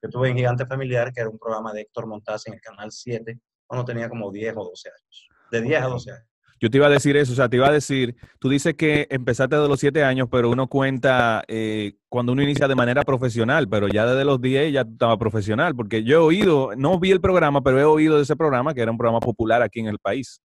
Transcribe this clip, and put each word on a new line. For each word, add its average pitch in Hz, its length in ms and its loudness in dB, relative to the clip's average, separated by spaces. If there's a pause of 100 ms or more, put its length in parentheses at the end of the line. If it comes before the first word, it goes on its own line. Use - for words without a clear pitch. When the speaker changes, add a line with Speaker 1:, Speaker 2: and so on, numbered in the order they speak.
Speaker 1:
Yo 110 60 -10
estuve 127 200 -2
en 123 80 -2
Gigante 123 280 -2
Familiar, 127 480 -4
que 123 80 -10
era 113 80 -6
un 110 100 -16
programa 110 340 -8
de 107 80 -10
Héctor 110 260 -12
Montaz 107 400 -12
en 107 80 -16
el 95 60 -20
Canal 107 300 -18
siete, 117 480 -12 (260)
cuando 123 200 -6
tenía 117 240 -8
como 110 220 -10
diez 110 260 -8
o 98 80 -10
doce 90 240 -18
años. - 400 -20 (220)
De 117 100 -2
diez 135 200 0
a 131 60 -4
Speaker 2:
Ok. 127 60 -6
Speaker 1:
doce 117 180 -10
años. - 160 -20 (320)
Speaker 2:
Yo 113 100 0
te 127 80 2
iba 143 80 6
a 147 60 6
decir 143 260 4
eso, 135 160 2
o - 20 -4
sea, 127 140 2
te 123 80 2
iba 131 100 4
a 147 40 6
decir, 135 440 -2 (240)
tú - 80 -2
dices 143 280 0
que 147 340 0
empezaste 131 460 0
de 151 120 2
los 139 120 0
siete 143 240 2
años, 131 280 0
pero 123 200 2
uno 127 160 0
cuenta, 131 800 0
eh, 107 460 -6 (140)
cuando 120 260 -2
uno 139 100 0
inicia 143 240 0
de 135 80 2
manera 123 280 2
profesional, 127 640 0
pero 101 200 0
ya 104 180 2
desde 131 200 2
los 139 140 2
diez 135 320 0
ya 135 140 0
tú 113 60 -16
estabas 113 260 2
profesional, 110 580 -2
porque 110 280 -4
yo 135 140 4
he - 20 8
oído, 160 580 2
no 160 220 0
vi 180 120 0
el 185 80 4
programa, 160 440 2
pero 131 160 4
he 139 40 4
oído 156 340 4
de 147 60 4
ese 147 120 -2
programa, 147 400 -2
que 123 60 -2
era 113 100 0
un 113 80 -4
programa 117 220 2
popular 117 420 0
aquí 113 160 -4
en 110 80 -4
el 107 100 -6
país. 123 480 -6